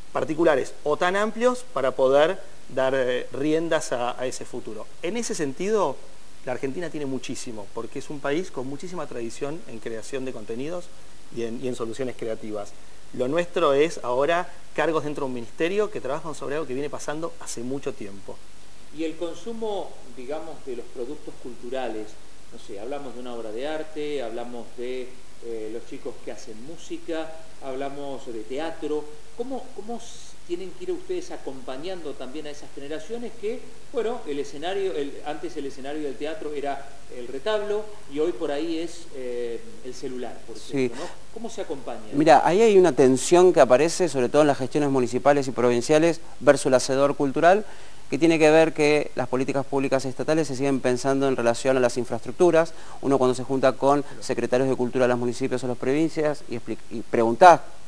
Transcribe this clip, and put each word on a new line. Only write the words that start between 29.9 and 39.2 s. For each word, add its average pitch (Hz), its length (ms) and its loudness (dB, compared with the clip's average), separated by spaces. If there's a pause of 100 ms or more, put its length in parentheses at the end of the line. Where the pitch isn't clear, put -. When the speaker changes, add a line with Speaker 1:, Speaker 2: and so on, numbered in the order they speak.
Speaker 2:
s-, - 360 -6 (140)
tienen 175 260 -4
que 156 120 -8
ir 180 80 -4
ustedes 175 380 -4
acompañando 143 840 -6
también 135 340 -6
a 147 40 -6
esas 143 240 -8
generaciones 156 640 -6
que, 233 200 -4 (320)
bueno, 233 340 -2
el 143 120 -4
escenario, 175 560 -2
el, 143 200 -4 (100)
antes 156 320 -6
el 143 80 -4
escenario 139 380 -6
del 135 140 -4
teatro 151 360 -6
era 139 380 -4 (260)
el 120 120 -6
retablo 208 560 -2 (280)
y 143 60 -2
hoy 165 140 2
por 156 180 -2
ahí 160 280 -2
es, 170 360 -6
eh, 120 460 -4 (260)